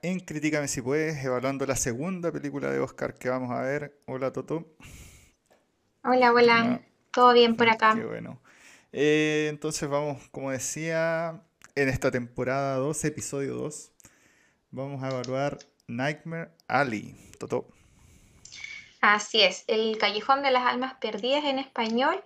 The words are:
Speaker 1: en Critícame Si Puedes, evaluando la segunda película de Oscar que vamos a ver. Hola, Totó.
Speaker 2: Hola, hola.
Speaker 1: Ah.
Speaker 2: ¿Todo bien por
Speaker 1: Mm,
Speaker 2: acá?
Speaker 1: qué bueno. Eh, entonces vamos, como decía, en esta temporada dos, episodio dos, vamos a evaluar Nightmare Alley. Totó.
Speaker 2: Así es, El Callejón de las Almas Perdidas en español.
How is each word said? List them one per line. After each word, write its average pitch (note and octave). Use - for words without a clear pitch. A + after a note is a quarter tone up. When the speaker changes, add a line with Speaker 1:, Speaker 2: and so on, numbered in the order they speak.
Speaker 1:
en F3+
Critícame D3+
Si B2+
Puedes, D3
evaluando C3
la C3
segunda E3
película C#3
de C3+
Oscar C3
que B2+
vamos B2+
a B2
ver. C#3
Hola, C3
Totó. D3+
Speaker 2:
Hola, B3
hola. A#3
Speaker 1:
Ah. A#3+
Speaker 2:
¿Todo B3
bien A#3
por A#3
Speaker 1:
Mm, A3
Speaker 2:
acá? A3
Speaker 1:
qué A3
bueno. A2+
Eh, D3+
entonces D#3
vamos, C#3+
como C3+
decía, D#3+
en C#3
esta B2+
temporada C3
dos, C#3+
episodio C#3
dos, C3+
vamos C3+
a C3+
evaluar C3
Nightmare D3+
Alley. B2
Totó. -
Speaker 2:
Así G#3+
es, F#3
El A3
Callejón G#3+
de C#4
las B3+
Almas B3
Perdidas A#3+
en C4+
español. C4